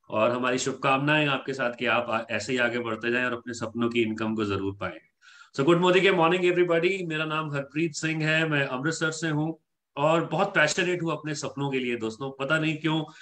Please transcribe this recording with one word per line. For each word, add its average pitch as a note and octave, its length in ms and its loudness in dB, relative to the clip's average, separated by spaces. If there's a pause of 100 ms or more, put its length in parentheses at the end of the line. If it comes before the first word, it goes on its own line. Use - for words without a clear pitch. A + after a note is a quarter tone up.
(100)
और A2 200 2
हमारी B2 280 0
शुभकामनाएं C#3 680 2
आपके C3+ 260 -2
साथ B2 220 -2
कि B2 120 -4
आप A#2 240 2
आ-, A2+ 200 -2
ऐसे G#2+ 220 -4
ही B2+ 60 0
आगे A#2+ 200 2
बढ़ते A2+ 320 -2
जाएं B2 140 0
और B2 80 0
अपने A#2+ 220 -8
सपनों A#2 360 -2
की A#2 120 2
income A2 320 -2
को A2 100 0
जरूर G2 300 -2
पाएं। F2+ 240 -8 (580)
So, C#3 80 0
good E3 160 4
morning, F3+ 260 4
good F#3+ 100 4
morning F3 280 4
everybody। F3 640 2
मेरा D#3 160 -4
नाम D#3 280 -4
हरप्रीत D3 400 -4
सिंह D#3+ 320 -2
है, D#3+ 240 2
मैं C#3+ 180 2
अमृतसर D3+ 440 -2
से D#3+ 180 -4
हूँ D#3 300 -2 (380)
और D#3 300 2
बहुत F3+ 220 0
passionate F3 540 2
हूँ E3 100 -2
अपने D3 220 -6
सपनों C#3 360 -4
के C3 80 0
लिए। A#2+ 180 -2
दोस्तों, B2+ 480 -6
पता D#3 140 2
नहीं D#3 180 0
क्यों D#3 280 -2 (180)